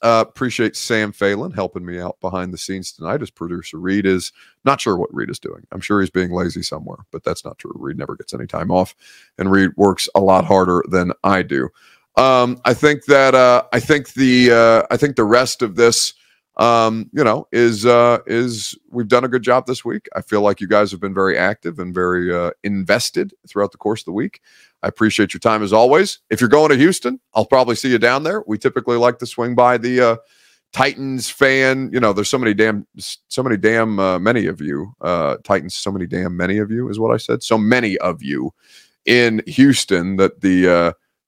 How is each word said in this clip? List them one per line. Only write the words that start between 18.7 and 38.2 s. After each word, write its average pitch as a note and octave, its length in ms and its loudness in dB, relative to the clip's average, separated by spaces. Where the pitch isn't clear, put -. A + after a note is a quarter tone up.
we've A#2 200 -6
done B2 160 2
a - 20 -6
good A#2+ 160 -4
job B2 220 0
this B2+ 180 -8
week. D#3 320 -8
I F#2+ 60 -6
feel G#2 180 -2
like G2+ 220 0
you F#2+ 80 -10
guys G#2 220 2
have F2 100 -12
been G2 120 -8
very F#2+ 240 0
active F2 400 -4
and F2+ 160 -10
very, F2+ 400 -2
uh, F2 180 -4
invested G2+ 680 -4
throughout G2+ 240 -4
the - 40 -20
course G#2+ 220 -4
of - 60 -20
the E2+ 80 -10
week. C3 260 -6
I - 60 -6
appreciate G#2+ 460 0
your - 80 -14
time G#2+ 200 0
as G2+ 120 0
always. C#3 460 4
If A#2+ 100 -4
you're B2 80 2
going D3+ 220 4
to C3+ 80 4
Houston, F#3+ 420 0
I'll A2 120 0
probably B2 300 2
see C3+ 140 -4
you A#2+ 100 2
down B2+ 240 2
there. G3 240 -4
We G#2+ 100 -4
typically B2 380 -2
like A#2+ 240 2
to B2 60 -10
swing A#2+ 280 -6
by B2 240 4
the, B2 220 -2
uh, A#2 160 4
Titans C3 580 -4
fan. C3 640 2
You B2+ 80 -2
know, G#2+ 140 4
there's G2+ 160 -2
so C#3 80 0
many A2+ 160 0
damn, G#2+ 340 0
so - 460 -8
many A#2+ 140 -2
damn, A2 420 0
uh, F#2 200 0
many G#2 260 0
of D2+ 160 -6
you, D2+ 400 -8
uh, E2 420 -2
Titans, F#2 320 -4
so - 160 -8
many F#2 160 -6
damn F2 300 -6
many F#2+ 220 -2
of G#2+ 120 -6
you A#2+ 160 -6
is G#2 100 -8
what A#2 160 0
I A#2 40 0
said. A#2+ 260 -6
So A2+ 140 2
many A2 400 0
of D#2+ 260 -6